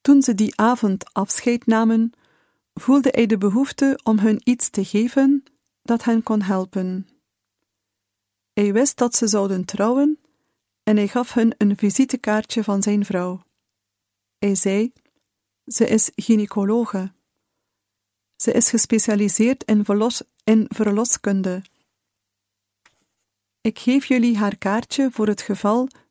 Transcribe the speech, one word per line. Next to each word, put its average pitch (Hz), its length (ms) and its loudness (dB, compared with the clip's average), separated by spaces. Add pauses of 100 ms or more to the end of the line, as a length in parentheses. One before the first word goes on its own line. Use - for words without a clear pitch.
Toen 277 200 6
ze 240 140 0
die 208 200 -2
avond 214 580 -2
afscheid 240 520 -4
namen, 226 460 2 (600)
voelde 262 380 2
hij 226 140 2
de 214 120 0
behoefte 254 640 0
om 220 160 2
hun 214 240 2
iets - 260 0
te 190 160 -2
geven 269 580 2 (380)
dat 233 220 -2
hen 226 200 0
kon 214 180 -2
helpen. 185 680 -4 (1500)
Hij 202 200 0
wist 254 240 0
dat 240 180 -2
ze 226 120 0
zouden 196 380 -2
trouwen 262 540 0 (640)
en 214 120 2
hij 208 120 2
gaf 247 260 -4
hun 226 240 2
een 202 200 0
visitekaartje 214 840 -2
van 196 200 -2
zijn 208 220 0
vrouw. 180 380 -6 (960)
Hij 202 180 0
zei: 202 380 -2 (720)
"Ze - 220 0
is - 280 0
gynaecologe. 208 1000 -2 (1200)
Ze - 160 -2
is - 180 4
gespecialiseerd 220 960 0
in 208 220 2
verlos-, 214 380 -2 (200)
in 220 240 4
verloskunde. 202 960 -2 (2000)
Ik - 180 -4
geef 262 260 0
jullie 240 320 2
haar 202 200 -2
kaartje 233 540 -2
voor 214 160 -2
het 208 140 -4
geval 214 480 -2 (220)